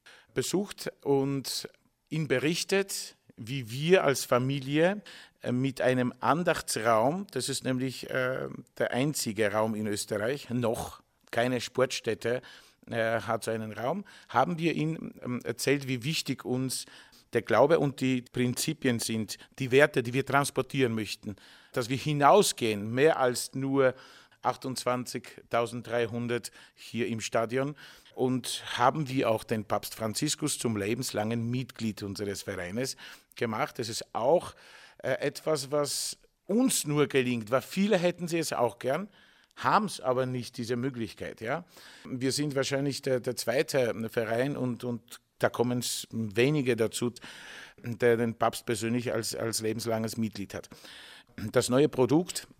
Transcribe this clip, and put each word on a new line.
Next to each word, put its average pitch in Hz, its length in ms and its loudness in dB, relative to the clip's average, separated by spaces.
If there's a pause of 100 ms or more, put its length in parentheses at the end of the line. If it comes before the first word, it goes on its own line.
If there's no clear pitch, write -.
(340)
besucht - 580 -2 (100)
und 139 680 0 (400)
ihm 156 180 -2
berichtet, 165 880 0 (200)
wie 120 340 -8
wir 156 340 4
als 135 220 2
Familie, 143 760 2 (420)
äh, 120 80 -4
mit 127 300 0
einem 127 400 2
Andachtsraum, 139 1120 2
das 123 160 -4
ist 131 160 -4
nämlich, 127 460 -4
äh, 131 380 -4 (300)
der - 140 0
einzige 110 600 0
Raum 110 220 2
in 107 120 -4
Österreich, 107 640 -4
noch 120 500 -2 (300)
keine 123 320 0
Sportstätte, 123 800 0 (480)
äh, 113 320 0
hat 117 220 -2
so 113 60 -2
einen 110 220 -4
Raum, 131 320 -4 (240)
haben 147 300 2
wir 160 160 0
ihm, 156 480 -2
ähm, 123 200 -6
erzählt, 135 460 0
wie 127 160 -2
wichtig 143 400 -4
uns 127 400 -2 (480)
der 120 100 2
Glaube 139 360 8
und 143 240 0
die 131 200 2
Prinzipien 127 760 0
sind, 110 400 -4 (200)
die 131 120 -4
Werte, 143 320 6
die 120 100 -4
wir 131 140 0
transportieren 135 680 0
möchten, 107 420 -8 (360)
dass 120 160 -2
wir 135 80 -2
hinausgehen, 139 960 4
mehr 143 280 4
als 123 340 0
nur 135 400 2 (480)
achtundzwanzigtausenddreihundert 120 2000 -2 (240)
hier - 320 -4
im 110 140 -4
Stadion. 127 560 -2 (400)
Und 127 480 -2 (120)
haben 135 320 2
wir 127 220 0
auch 110 140 0
den 110 200 -2
Papst - 300 -4
Franziskus 135 640 -2
zum 113 180 -2
lebenslangen 113 720 -2
Mitglied 117 540 -4
unseres 98 400 -6
Vereines 98 540 -6 (400)
gemacht. 120 420 -4
Das 117 100 -4
ist - 240 -10
auch, 143 440 2 (420)
äh, - 220 -4
etwas, 139 500 -4
was - 480 -2 (280)
uns 240 380 2
nur 147 220 2
gelingt, 123 460 0
weil 127 100 2
viele 202 340 2
hätten 175 300 0
sie 165 120 -2
es 156 140 -2
auch - 280 0
gern, 156 280 -2 (480)
haben's 175 440 2
aber 127 260 2
nicht, 127 300 -6
diese 120 200 -2
Möglichkeit, 120 640 -6
ja. 143 240 -6 (400)
Wir 127 280 -2
sind 147 220 -2
wahrscheinlich 139 480 0
der, 131 180 2
der 120 160 -4
zweite 127 580 0 (140)
Verein 117 480 0
und, 123 280 -4
und 120 360 -8 (180)
da 120 100 4
kommen's 123 640 -2
wenige 120 640 2
dazu, 113 360 0 (680)
der 120 340 4
den 113 180 0
Papst - 320 0
persönlich 117 460 -2
als, 113 220 -4
als 113 260 -2
lebenslanges 110 560 -2
Mitglied 101 380 -4
hat. - 140 -10 (840)
Das 123 180 4
neue 135 180 6
Produkt, 131 580 2 (140)